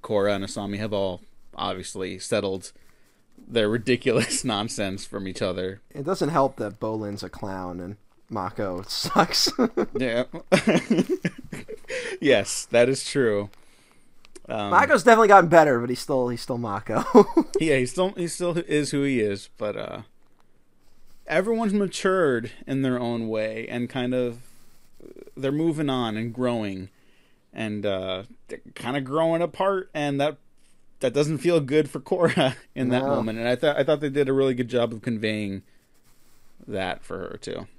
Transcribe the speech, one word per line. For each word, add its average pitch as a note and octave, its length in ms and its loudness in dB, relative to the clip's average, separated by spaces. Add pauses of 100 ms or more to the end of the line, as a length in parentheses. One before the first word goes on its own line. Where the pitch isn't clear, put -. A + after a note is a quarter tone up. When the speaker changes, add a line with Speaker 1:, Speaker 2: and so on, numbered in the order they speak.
Speaker 1:
Korra G2+ 320 2
and G2 80 -4
Asami G2+ 360 -6
have G#2+ 140 -4
all G2 280 -2 (340)
obviously F#2+ 600 -6
settled G2 540 -4 (760)
their A2 220 2
ridiculous A#2+ 760 0
<laughs> - 0 -
nonsense G#2 600 -4
from G2 220 -8
each F#2 160 -6
other. F#2+ 360 -4 (120)
Speaker 2:
It C#3+ 120 -10
doesn't E3+ 260 0
help C3+ 260 2
that G#2+ 240 -8
Bolin's A2 420 -6
a F2+ 80 -10
clown F#2 500 -8
and F#2 180 -10 (320)
Mako F#2+ 520 -6
<laughs> G2 60 -14
sucks. - 640 0 (440)
Speaker 1:
Yeah. B2 280 -2 (280)
<laughs> F#3 520 2 (1160)
Yes, A#2 520 2
that A#2+ 180 6
is C3+ 180 -2
true. G#2+ 420 0 (1000)
Um, G2+ 240 -4
Speaker 2:
Mako's B3+ 320 4
definitely A3+ 240 8
gotten F#3+ 220 10
better, D3+ 300 8
but A#2+ 100 -4
he's A#2+ 100 -2
still, B2+ 300 0
he's A#2 120 -6
still A#2+ 160 -6
Mako. A2 460 -2 (460)
<laughs> - 100 -4
Speaker 1:
Yeah, D#3 180 2
he B2+ 80 2
still, F#3 260 -2
he F3 160 -6
still F3 300 -4
is D3+ 340 -2
who C#3 120 0
he C3+ 160 0
is, G2+ 380 -2
but, G#2 200 -6
uh, - 240 -10 (1300)
everyone's G#3 460 0
matured F3+ 760 0 (140)
in C3+ 160 -2
their B2+ 180 0
own A#2 280 -4
way A2 400 -4
and A#2+ 220 -6
kind B2 240 -4
of, B2 260 -2 (1000)
they're C3+ 140 -2
moving D3+ 380 0
on A#2+ 280 -2
and A2+ 160 -4
growing, A2 560 -4 (640)
and, G#2 320 -6
uh, F#2+ 380 -4 (240)
they're - 120 -12 (160)
kinda C3 260 -4
growing D#3+ 400 0
apart, F#3 520 -2
and C#3+ 280 -2
that, D3 160 0 (640)
that B2 120 -2
doesn't D3+ 260 2
feel F3 200 4
good D3 300 2
for D3 100 -10
Korra E3 560 2 (100)
<laughs> - 100 -20
in B2+ 140 -2
that B2 140 2
Speaker 2:
No. C#3 120 0
Speaker 1:
moment, A2+ 240 -2
and A#2 80 -2
I B2 80 2
thought, D3 220 2
I C#3 60 2
thought D3 180 2
they D3+ 80 -2
did C#3 200 0
a C#3 40 2
really C3+ 200 4
good A#2+ 160 -2
job A#2 240 0
of G#2+ 80 -10
conveying G#2+ 600 -2 (1040)
that F#2+ 360 -4
for F2+ 160 -8
her - 220 -10
too. F2 260 -10 (120)